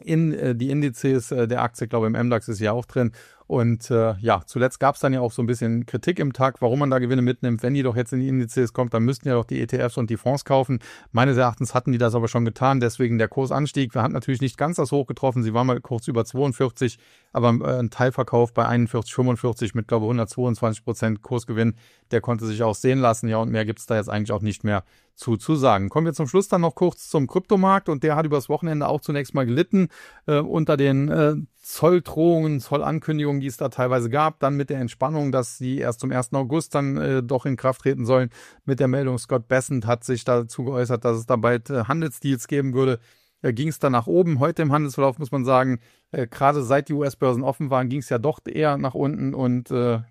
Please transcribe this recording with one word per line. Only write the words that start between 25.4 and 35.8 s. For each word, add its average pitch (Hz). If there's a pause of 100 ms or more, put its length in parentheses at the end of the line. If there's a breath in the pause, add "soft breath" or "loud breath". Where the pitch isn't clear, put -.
sagen. 107
Kommen 160
wir 160
zum 151
Schluss 190
dann 185
noch 165
kurz -
zum 143
Kryptomarkt 190
und 147
der 151
hat 156
übers 147
Wochenende 151
auch 147
zunächst 143
mal 135
gelitten, 170 (400 loud breath)
äh, 147
unter 156
den, 139
äh, 151 (280)
Zolldrohungen, 160
Zollankündigungen, 147
die 139
es 131
da 143
teilweise 123
gab, 151
dann 139
mit 139
der 139
Entspannung, 139
dass 127
sie 127
erst 120